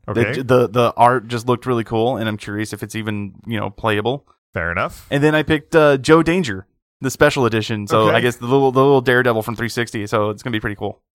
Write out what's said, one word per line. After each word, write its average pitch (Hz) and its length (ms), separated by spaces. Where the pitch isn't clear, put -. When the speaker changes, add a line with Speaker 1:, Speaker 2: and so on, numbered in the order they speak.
Speaker 1:
Okay. 113 280
Speaker 2:
The, 135 80
the, 123 260
the 117 260
art 120 340
just 117 200
looked 123 160
really 120 200
cool, 117 340
and 113 100
I'm 107 80
curious 107 380
if 104 80
it's 107 120
even, 104 420
you 110 120
know, 101 120
playable. 110 560
Speaker 1:
Fair 85 180
enough. 107 400
Speaker 2:
And 143 140
then 151 100
I 156 80
picked, 151 320
uh, 151 220
Joe 156 260
Danger, 151 440
the 131 100
special 143 360
edition. 107 400
So 110 220
Speaker 1:
Okay. 107 80
Speaker 2:
I 117 40
guess 120 160
the 120 100
little, 135 260
the 131 100
little 139 180
Daredevil 123 400
from 110 160
three 113 140
sixty. 113 360
So 104 220
it's 104 140
gonna 127 100
be 113 80
pretty 104 160
cool. - 240